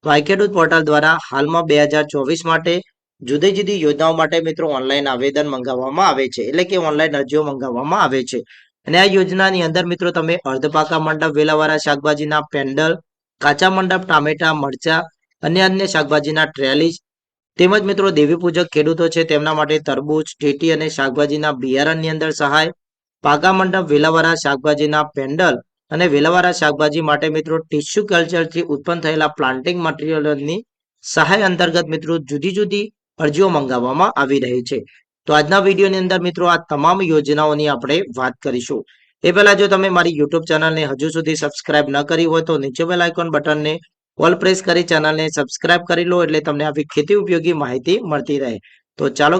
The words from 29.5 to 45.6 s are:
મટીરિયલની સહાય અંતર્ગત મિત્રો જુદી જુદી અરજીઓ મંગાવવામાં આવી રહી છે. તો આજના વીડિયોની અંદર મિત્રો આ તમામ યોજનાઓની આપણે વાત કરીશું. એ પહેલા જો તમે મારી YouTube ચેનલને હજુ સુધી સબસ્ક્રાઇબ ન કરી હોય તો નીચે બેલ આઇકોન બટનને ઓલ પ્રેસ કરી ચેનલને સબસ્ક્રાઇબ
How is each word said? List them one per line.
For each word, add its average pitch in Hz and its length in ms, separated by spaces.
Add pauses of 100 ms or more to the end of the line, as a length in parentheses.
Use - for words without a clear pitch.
મટીરિયલની 151 720 (460)
સહાય 190 440
અંતર્ગત 170 440
મિત્રો 160 240 (120)
જુદી 147 280
જુદી 208 280 (340)
અરજીઓ 160 360
મંગાવવામાં 135 560 (100)
આવી 139 220
રહી 123 260
છે. 131 100 (480)
તો 156 60
આજના 151 340
વીડિયોની 196 360
અંદર 185 240
મિત્રો 175 260
આ 170 60 (100)
તમામ 160 320 (100)
યોજનાઓની 151 600
આપણે 135 240 (200)
વાત 127 260
કરીશું. 123 380 (420)
એ 175 120
પહેલા 202 260
જો 202 120
તમે 190 240
મારી 170 220
YouTube 160 300
ચેનલને 156 420
હજુ 139 240
સુધી 156 260
સબસ્ક્રાઇબ 147 480
ન 139 80 (120)
કરી 165 240
હોય 160 160
તો 156 140
નીચે 135 220
બેલ 175 160
આઇકોન 170 320
બટનને 151 420 (440)
ઓલ 165 200
પ્રેસ 185 260
કરી 170 240
ચેનલને 156 360 (100)
સબસ્ક્રાઇબ 160 540